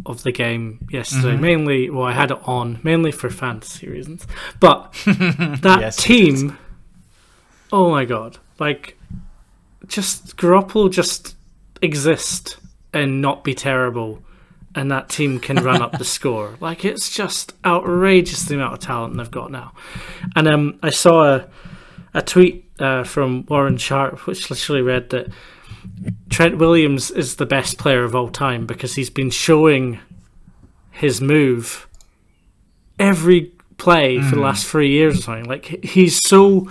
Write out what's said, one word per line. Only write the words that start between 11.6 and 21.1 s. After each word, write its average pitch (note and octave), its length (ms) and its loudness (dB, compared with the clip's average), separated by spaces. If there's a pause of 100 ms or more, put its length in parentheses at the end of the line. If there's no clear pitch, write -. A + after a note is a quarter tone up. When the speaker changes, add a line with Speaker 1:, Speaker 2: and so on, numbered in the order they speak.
Speaker 1:
exist D3+ 760 -4 (340)
and C#3 300 -2
not C#3 200 -2
be C3 120 -4
terrible, B2 680 -4 (520)
and C#3 160 -4
that C3+ 180 -4
team C3+ 320 -4
can C#3 240 -4
run B2+ 160 2
up A#2+ 180 -4
the B2+ 60 -6
Speaker 2:
<laughs> - 120 -4
Speaker 1:
score. A2 440 -6
Like, E3 240 -8
it's - 300 -6
just - 400 -8 (100)
outrageous F3+ 800 2
the D3+ 120 -4
amount C3+ 180 -4
of - 60 -16
talent A#2+ 360 -6
they've A#2+ 140 -10
got B2 200 -10
now. B2+ 220 -14 (640)
And, D#3 100 4
um, D3 360 2
I D#3+ 80 0
saw D#3 460 6